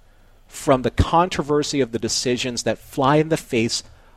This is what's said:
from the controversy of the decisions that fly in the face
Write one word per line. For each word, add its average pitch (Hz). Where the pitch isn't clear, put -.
from -
the 120
controversy 151
of 117
the 110
decisions 120
that 113
fly 143
in 156
the 160
face -